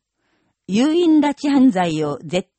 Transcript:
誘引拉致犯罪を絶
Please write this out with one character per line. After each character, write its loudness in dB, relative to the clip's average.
誘 0
引 2
拉 0
致 -6
犯 4
罪 -2
を -6
絶 -6